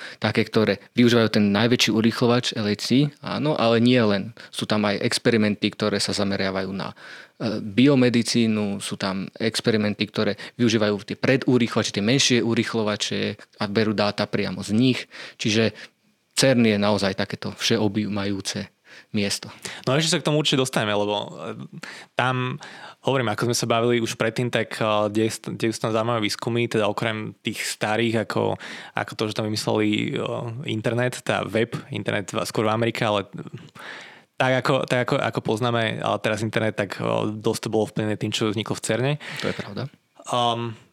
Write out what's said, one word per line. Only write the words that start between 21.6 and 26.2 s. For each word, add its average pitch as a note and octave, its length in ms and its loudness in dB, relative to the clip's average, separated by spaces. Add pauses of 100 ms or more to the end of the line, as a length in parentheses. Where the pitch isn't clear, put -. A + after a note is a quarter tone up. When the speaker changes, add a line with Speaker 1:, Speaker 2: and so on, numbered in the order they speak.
Speaker 2:
tam, B2+ 400 0 (480)
hovorím, B2+ 280 0
ako A#2 200 0
sme A#2 40 0
sa A2+ 120 -2
bavili A#2+ 320 4
už A2+ 160 -2
predtým, A2+ 320 -2
tak, A#2 320 -2
e, G#2+ 320 2
deje A2 240 0
s-, - 80 -14
dejú A2+ 320 -2
sa - 120 -4
tam A2 120 0
zaujímavé A#2 240 0